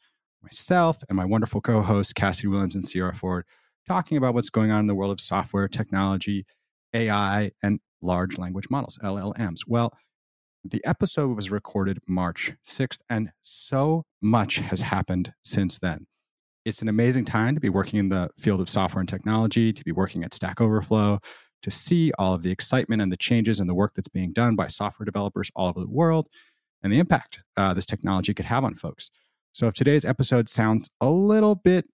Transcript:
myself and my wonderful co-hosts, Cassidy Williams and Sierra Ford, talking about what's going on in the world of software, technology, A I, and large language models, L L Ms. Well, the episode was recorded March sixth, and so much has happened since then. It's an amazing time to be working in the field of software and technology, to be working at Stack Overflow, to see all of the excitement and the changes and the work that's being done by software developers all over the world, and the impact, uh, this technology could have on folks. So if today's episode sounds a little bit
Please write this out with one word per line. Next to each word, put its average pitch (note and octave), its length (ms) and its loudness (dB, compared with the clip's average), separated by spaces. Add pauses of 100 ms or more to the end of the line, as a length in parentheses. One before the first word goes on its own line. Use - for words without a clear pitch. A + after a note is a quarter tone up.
(420)
myself F3 680 2
and F#2+ 80 -2
my F#2+ 80 0
wonderful G#2 380 0
co-hosts, G#2 500 2
Cassidy G2+ 360 0
Williams G2 260 0
and F#2+ 100 -4
Sierra F#2 300 -4
Ford, F#2 320 -6 (420)
talking F3+ 300 0
about B2+ 160 2
what's A#2 160 -2
going A2 200 2
on G#2+ 100 4
in G#2+ 60 2
the G2+ 80 2
world G2 180 0
of G2 80 -6
software, G2 460 -2
technology, G2 800 -2 (480)
A A#2 160 -2
I, G2+ 440 0 (100)
and G2+ 180 0 (220)
large F2+ 340 -2
language F#2 320 -8
models, - 340 -6
L G2 140 -4
L G2+ 220 -6
Ms. F#2 280 -6
Well, A#2 280 0 (680)
the - 220 -6
episode D3+ 500 -2
was G2+ 160 -6
recorded G2 560 -2
March F2+ 460 -4 (100)
sixth, - 460 -6
and A2 220 -2 (100)
so D#3 640 -2 (160)
much G#2+ 360 2
has - 260 -4
happened F#2 500 -2 (100)
since - 360 -2
then. E2+ 280 -6 (600)
It's A2+ 160 -8
an A2 80 -2
amazing A#2+ 340 2
time A#2 300 0
to D3+ 80 -2
be - 80 2
working F#2+ 280 0
in G2 120 2
the F2+ 180 0 (100)
field G2 220 2
of F2+ 80 -2
software F#2+ 320 0
and F2+ 80 -2
technology, A2 640 0
to - 100 -8
be F2 100 -6
working F#2 300 -2
at E2 120 -10
Stack F#2 260 -6
Overflow, G#2+ 580 2 (440)
to - 80 -6
see E3 480 2
all F#2+ 160 2
of E2+ 80 -4
the F2+ 80 -2
excitement A2+ 500 0
and G2 100 0
the F2+ 60 -2
changes A2 420 2
and F#2 120 0
the F2+ 40 0
work G2+ 220 2
that's - 140 -8
being F#2 240 -4
done A#2 200 2
by F#2+ 120 -2
software G#2 400 -6
developers G2+ 500 -4
all F2+ 140 0
over F2 100 -6
the F2+ 80 -6
world, D#3+ 400 2 (540)
and G2 100 0
the A#2+ 60 6
impact, - 440 2 (140)
uh, G2 160 2
this F2 140 -2
technology G2 480 -2
could A2 100 -6
have A#2+ 180 0
on A#2 120 -2
folks. - 360 -12 (440)
So - 120 0
if A2 60 2
today's C#3+ 320 4
episode A#2+ 420 2
sounds A2 440 0 (100)
a B2+ 80 2
little G#3 460 4
bit F3+ 400 4